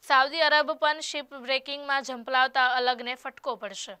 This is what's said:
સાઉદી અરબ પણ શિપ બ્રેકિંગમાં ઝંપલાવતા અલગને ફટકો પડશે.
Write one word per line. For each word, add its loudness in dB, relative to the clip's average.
સાઉદી 4
અરબ 4
પણ 0
શિપ -10
બ્રેકિંગમાં -4
ઝંપલાવતા 0
અલગને 0
ફટકો -8
પડશે. -12